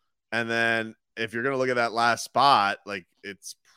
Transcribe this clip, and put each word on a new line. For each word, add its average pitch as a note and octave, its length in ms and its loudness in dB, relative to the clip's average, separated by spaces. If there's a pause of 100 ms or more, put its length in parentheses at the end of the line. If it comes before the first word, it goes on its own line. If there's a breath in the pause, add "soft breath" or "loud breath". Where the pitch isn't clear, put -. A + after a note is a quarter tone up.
(320)
And A2+ 180 -4
then A2+ 460 -2 (200)
if A2 160 -6
you're A#2 120 -6
gonna C3+ 140 -2
look C3 100 0
at B2+ 80 -2
that A#2 160 0
last A#2 320 0
spot, A#2 640 4
like, G2+ 200 -10 (160)
it's G2 320 -16 (220 soft breath)